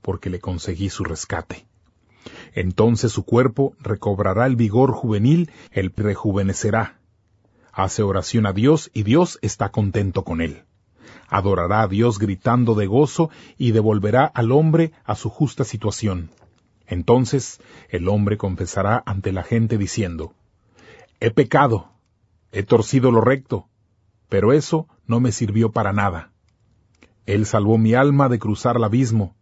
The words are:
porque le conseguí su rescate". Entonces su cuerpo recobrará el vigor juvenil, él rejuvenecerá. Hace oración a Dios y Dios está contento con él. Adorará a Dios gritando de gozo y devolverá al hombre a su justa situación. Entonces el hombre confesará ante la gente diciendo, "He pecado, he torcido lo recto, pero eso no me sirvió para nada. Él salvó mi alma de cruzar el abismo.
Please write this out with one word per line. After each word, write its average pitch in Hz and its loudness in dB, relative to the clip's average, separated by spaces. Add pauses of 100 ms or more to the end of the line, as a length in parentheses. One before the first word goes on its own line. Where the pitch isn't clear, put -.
porque 92 -8
le 90 -6
conseguí 92 -6
su - -8
rescate". - -10 (840)
Entonces 107 0
su 98 -4
cuerpo 127 0
recobrará 101 -2
el 127 0
vigor 117 4
juvenil, 123 0 (220)
él 95 -4
rejuvenecerá. 101 -2 (720)
Hace 95 -2
oración 98 0
a 98 -2
Dios 135 2
y 110 -4
Dios 156 2
está - -4
contento 101 -2
con 82 -6
él. 78 -8 (600)
Adorará 95 0
a 107 2
Dios 101 0
gritando 113 0
de 104 0
gozo 147 0 (280)
y 120 0
devolverá 107 2
al 120 -2
hombre 160 2 (120)
a 107 -4
su - -8
justa - -4
situación. 101 -6 (560)
Entonces 117 0 (300)
el 90 -4
hombre 104 0
confesará 98 -2
ante 98 -6
la 95 -4
gente 113 0
diciendo, 90 -6 (840)
"He 117 0
pecado, 127 2 (640)
he 98 -6
torcido 120 2
lo 113 4
recto, 131 -2 (640)
pero 104 2
eso 156 0 (200)
no 117 0
me 123 0
sirvió 110 0
para 104 -2
nada. 98 -4 (920)
Él 107 0
salvó 107 2
mi 110 4
alma 139 4
de 120 0
cruzar 110 -2
el 120 2
abismo. 110 0